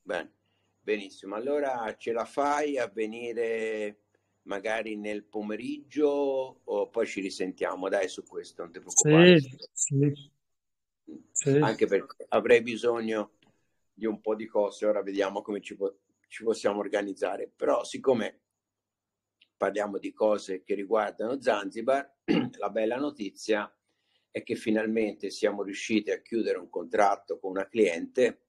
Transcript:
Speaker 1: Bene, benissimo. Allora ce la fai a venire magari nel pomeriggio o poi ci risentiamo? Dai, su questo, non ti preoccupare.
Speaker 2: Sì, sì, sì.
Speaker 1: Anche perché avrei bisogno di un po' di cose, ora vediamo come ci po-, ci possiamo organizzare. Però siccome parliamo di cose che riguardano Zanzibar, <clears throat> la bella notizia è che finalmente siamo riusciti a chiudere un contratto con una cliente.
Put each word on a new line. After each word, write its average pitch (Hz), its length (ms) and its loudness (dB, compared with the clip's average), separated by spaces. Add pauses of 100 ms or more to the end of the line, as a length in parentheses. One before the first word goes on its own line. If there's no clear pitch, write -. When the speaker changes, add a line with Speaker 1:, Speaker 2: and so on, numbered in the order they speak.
Speaker 1:
Bene, 90 340 -4 (500)
benissimo. 98 500 -4
Allora 127 600 -2
ce - 140 -6
la 113 140 -2
fai 143 520 0
a 117 100 -2
venire 110 1160 -4 (400)
magari 107 520 -4
nel 104 280 -6
pomeriggio 127 840 -4 (560)
o 101 260 -2
poi 113 180 -2
ci - 140 -6
risentiamo? 92 680 -4
Dai, 98 180 0
su 92 160 -10
questo, - 380 -14
non 87 100 -12
ti 92 80 -16
preoccupare. 160 600 8
Speaker 2:
Sì, 131 100 -2 (240)
sì, 143 580 0 (1000)
sì. 139 260 2
Speaker 1:
Anche 113 300 4
perché - 420 -2
avrei 117 320 6
bisogno 113 760 -2 (540)
di 104 140 -10
un 107 160 -2
po' 107 140 0
di 110 100 -10
cose, 104 400 -2
ora 104 160 2
vediamo 98 400 -2
come 104 180 -6
ci 104 160 -12
po-, - 260 -4 (260)
ci - 160 -16
possiamo 107 360 0
organizzare. 101 760 -4
Però - 300 0
siccome 123 580 -2 (1160)
parliamo 101 400 -2
di 92 160 -8
cose 104 500 0
che 101 120 -2
riguardano 104 680 -2
Zanzibar, 113 840 -2
<clears throat> - 340 0
la 101 100 -4
bella 110 280 0
notizia 107 800 -4 (540)
è 113 140 -8
che - 120 -4
finalmente 110 760 0
siamo 101 320 -2
riusciti 101 480 -2
a 92 100 -4
chiudere 101 380 -2
un 87 100 -14
contratto 95 680 0
con 95 120 -6
una 98 160 -4
cliente. 104 800 2